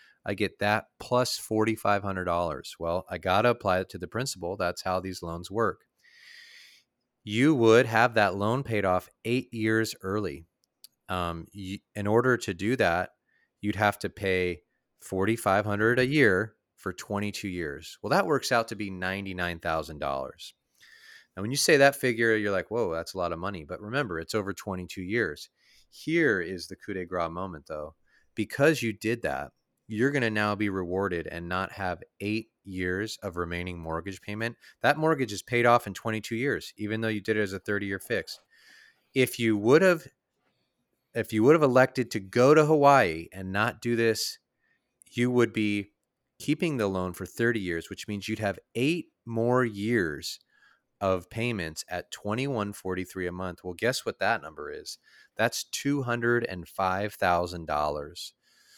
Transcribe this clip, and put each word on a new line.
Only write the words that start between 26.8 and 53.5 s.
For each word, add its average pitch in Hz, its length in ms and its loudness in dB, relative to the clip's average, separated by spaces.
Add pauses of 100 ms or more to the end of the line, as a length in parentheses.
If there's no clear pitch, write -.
de 92 120 -6
grace 85 240 -2
moment, 87 380 -10
though. 76 280 -10 (400)
Because 139 460 2
you 117 100 -2
did 113 300 -4
that, 69 300 -4 (360)
you're 110 240 0
gonna 127 180 0
now 107 240 0
be 104 140 0
rewarded 92 580 -2
and 85 220 -10
not 92 240 -4
have 92 320 -6 (160)
eight 110 280 -4 (180)
years 92 580 -4
of 87 140 -8
remaining 87 420 -6
mortgage 82 420 -8
payment. 113 360 -6 (240)
That 147 160 2
mortgage 151 340 0
is 98 100 -8
paid 120 240 0
off 120 220 6
in 98 60 -8
twenty-two 110 420 -6
years, 120 400 -4
even 107 240 -4
though 113 80 -2
you 107 140 -2
did 107 160 0
it 107 40 2
as 98 120 -2
a 95 60 -6
thirty-year 101 400 -4
fix. - 420 -6 (720)
If 127 260 2
you 113 180 2
would 123 240 6
have, 180 240 4 (1080)
if 113 180 -4
you 110 120 4
would 147 120 10
have 156 80 4
elected 127 480 4
to 110 80 -4
go 120 340 6
to 151 120 8
Hawaii 139 640 6
and 95 220 -8
not 107 280 0
do 120 140 0
this, 113 420 0 (720)
you 123 200 0
would 117 220 4
be 104 380 0 (480)
keeping 151 360 -2
the 107 120 2
loan 92 260 -2
for 92 120 -12
thirty 117 360 0
years, 85 280 -4
which - 160 -12
means 104 220 -8
you'd 107 120 -4
have 101 200 -2 (140)
eight 147 320 0 (200)
more 120 380 0
years 101 800 -2 (580)
of 95 300 0
payments 107 580 -4
at 87 240 -8
twenty-one 110 640 -4
forty-three 92 540 -6
a 87 40 -4
month. 90 320 -8